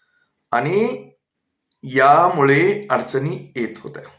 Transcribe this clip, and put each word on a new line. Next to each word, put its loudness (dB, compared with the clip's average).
आणि -2
यामुळे 2
अडचणी -6
येत -8
होत्या. -18